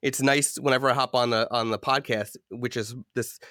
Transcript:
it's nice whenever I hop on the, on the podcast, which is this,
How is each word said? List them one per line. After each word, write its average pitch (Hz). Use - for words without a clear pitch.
it's 135
nice 139
whenever 135
I 123
hop 127
on 120
the, 113
on 113
the 101
podcast, 131
which 120
is 113
this, -